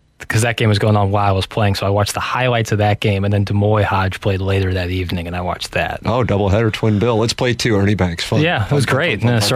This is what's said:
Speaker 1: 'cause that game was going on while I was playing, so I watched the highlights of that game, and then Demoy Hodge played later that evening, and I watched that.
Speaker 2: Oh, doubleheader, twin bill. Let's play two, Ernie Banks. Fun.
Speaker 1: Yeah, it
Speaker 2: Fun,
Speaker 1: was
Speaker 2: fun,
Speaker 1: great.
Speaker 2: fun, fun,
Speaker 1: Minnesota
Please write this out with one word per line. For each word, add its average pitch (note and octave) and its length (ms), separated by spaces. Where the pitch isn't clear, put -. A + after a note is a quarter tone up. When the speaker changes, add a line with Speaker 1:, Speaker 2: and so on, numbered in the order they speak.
Speaker 1:
'cause A2 140
that A#2 120
game A2+ 140
was G2+ 100
going G#2+ 160
on G2+ 160
while G2+ 160
I G2+ 60
was F#2+ 120
playing, G2+ 300
so G#2 100
I G2 40
watched G2+ 240
the G#2 80
highlights B2 500
of G#2 60
that G#2 240
game, G2+ 240
and G#2 80
then G2+ 100
Demoy G#2 400
Hodge F#2+ 380
played G2 180
later F#2+ 340
that F2+ 160
evening, F2+ 380
and F2 80
I F2+ 60
watched F2 320
that. - 320
Speaker 2:
Oh, A#2 180
doubleheader, G#2 480
twin G#2+ 260
bill. A2+ 200
Let's A2 160
play B2+ 200
two, A#2 220
Ernie G2 200
Banks. F2+ 280
Fun. A2+ 180
Speaker 1:
Yeah, D#3 220
it - 60
Speaker 2:
Fun, C#3+ 80
Speaker 1:
was C3 80
Speaker 2:
fun, B2+ 100
Speaker 1:
great. D#3 200
Speaker 2:
fun, - 40
fun, A2+ 120
Speaker 1:
Minnesota A2+ 240